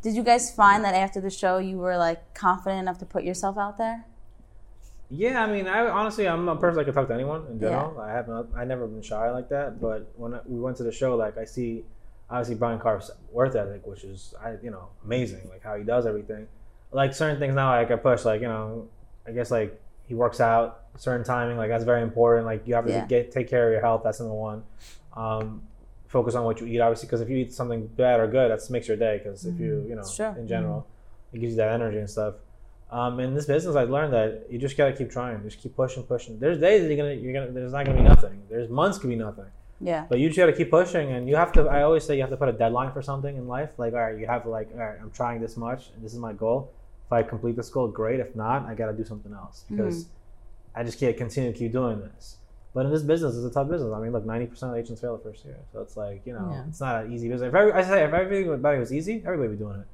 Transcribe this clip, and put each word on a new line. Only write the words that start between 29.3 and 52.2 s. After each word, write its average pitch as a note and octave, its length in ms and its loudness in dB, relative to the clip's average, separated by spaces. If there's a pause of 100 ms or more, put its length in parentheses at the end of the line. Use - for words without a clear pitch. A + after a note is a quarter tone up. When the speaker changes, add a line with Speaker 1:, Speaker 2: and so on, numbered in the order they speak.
Speaker 2:
if F3 140 -6
you, D#3+ 160 -2
Speaker 3:
Mm-hmm. B2+ 140 -6
Speaker 2:
you A#2 60 -8
know, G#2+ 80 -10
Speaker 1:
Sure. G3+ 340 -6
Speaker 2:
in A#2 100 -10
general, F2 320 -2 (520)
Speaker 3:
Mm-hmm. A#2+ 60 -12
Speaker 2:
it - 40 -10
gives A#2 120 -4
you A2+ 40 -2
that A2 120 4
energy A2+ 300 -2
and G#2 100 -8
stuff. G#2+ 260 -4 (560)
Um, B2 280 -4
in C3 160 -2
this D3 100 -2
business, D3+ 300 0
I C3+ 80 4
learned C#3 300 0
that A2 360 0
you A#2+ 80 -8
just C3 180 -4
gotta C#3 180 4
keep B2 180 -6
trying, A#2+ 320 -8
just G#2 160 -14
keep - 160 -12
pushing, B2+ 260 -2
pushing. A#2 380 -6
There's D#3 200 2
days F#3+ 220 6
that E3 60 0
you're D3 100 0
gonna, D3 160 -2
you're B2+ 200 -8
gonna, C3 180 -6
there's B2+ 220 -6
not C#3 120 -2
gonna C3+ 140 6
be - 40 12
nothing. - 460 12
There's A#2 180 -4
months E3 300 2
could C3 140 -2
be A#2 40 -2
nothing. G#2 300 -8 (340)
Speaker 1:
Yeah. E3 300 -2
Speaker 2:
But B2 80 4
you C#3+ 120 4
just D#3+ 100 -2
gotta E3+ 140 8
keep - 180 0
pushing, E3 400 4
and B2 180 -4
you C#3+ 60 6
have E3+ 160 4
to. D3 180 10
I C#3+ 140 6
always D#3 200 4
say D3 120 0
you C3+ 60 2
have C3 100 -2
to C3 60 -6
put C3+ 120 2
a A#2 40 0
deadline A#2 380 2
for C3+ 120 -8
something C#3 340 -6
in B2 100 -10
life. C3+ 300 -4
Like, A#2 160 -2
all A#2+ 60 -2
right, A2+ 180 -2
you A2 80 -8
have, A#2 220 -4
like, A2 260 -6
all B2 60 -12
right, G#2+ 200 -8
I'm G#2+ 120 -14
trying A#2+ 280 -4
this A2+ 160 -6
much, A#2+ 380 -8
and A2 100 -16
this A2 100 -12
is A#2+ 60 -12
my A2+ 140 -8
goal. A#2 380 0 (340)
If - 80 -2
I A#2 80 4
complete A#2 340 -4
this A#2 140 -8
goal, B2 200 0
great. A2 300 -2
If - 160 -8
not, A#2 300 -2
I A2+ 80 -10
gotta A2 200 -4
do A2 100 -6
something G#2 300 -12
else - 360 -18
because F3+ 360 -2
Speaker 1:
Mm-hmm. - 760 -18
Speaker 2:
I A#2+ 40 -4
just A#2 160 -8
can't A#2+ 180 2
continue B2 340 -4
to G#2+ 60 -8
keep A#2 140 -4
doing A#2+ 280 -2
this. - 380 -16 (360)